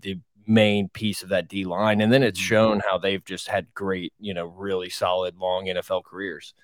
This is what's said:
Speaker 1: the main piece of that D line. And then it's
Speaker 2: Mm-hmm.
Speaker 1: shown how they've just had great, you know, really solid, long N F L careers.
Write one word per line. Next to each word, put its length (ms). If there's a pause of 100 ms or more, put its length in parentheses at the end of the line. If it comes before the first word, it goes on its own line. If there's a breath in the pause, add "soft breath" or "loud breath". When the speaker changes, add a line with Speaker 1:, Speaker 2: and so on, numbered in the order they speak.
Speaker 1:
the 180 (280)
main 420
piece 340
of 60
that 180
D 180
line. 360
And 120
then 80
it's 180
Speaker 2:
Mm-hmm. 80
Speaker 1:
shown 400
how 120
they've 260
just 220
had 260
great, 460
you 140
know, 120
really 440
solid, 480
long 300
N 100
F 140
L 120
careers. 500 (100)